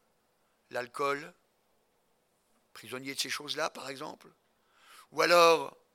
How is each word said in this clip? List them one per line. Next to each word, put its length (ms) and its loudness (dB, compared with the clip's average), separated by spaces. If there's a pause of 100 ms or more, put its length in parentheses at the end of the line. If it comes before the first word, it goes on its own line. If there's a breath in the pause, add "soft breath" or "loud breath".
(720)
l'alcool, 640 -6 (1400)
prisonnier 420 -14
de 60 -6
ces 100 -6
choses-là, 400 -6
par 180 -16
exemple, 400 -14 (840 soft breath)
ou 100 0
alors 540 6 (180)